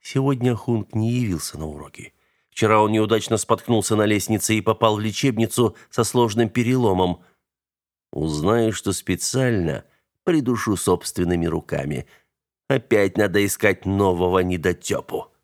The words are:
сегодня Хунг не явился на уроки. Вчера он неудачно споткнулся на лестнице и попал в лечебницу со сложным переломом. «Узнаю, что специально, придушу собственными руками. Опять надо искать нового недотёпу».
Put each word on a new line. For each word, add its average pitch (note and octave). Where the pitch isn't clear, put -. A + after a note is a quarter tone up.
сегодня C3
Хунг A2
не A2
явился G2+
на D#2
уроки. D2
Вчера G#2+
он G#2+
неудачно A2
споткнулся A2
на G#2
лестнице G#2+
и G#2+
попал G#2+
в G#2
лечебницу A2
со -
сложным A2+
переломом. A2
«Узнаю, E2
что G2
специально, A2+
придушу A#2+
собственными F2
руками. D2
Опять A2
надо G2+
искать G2
нового F#2
недотёпу». F2+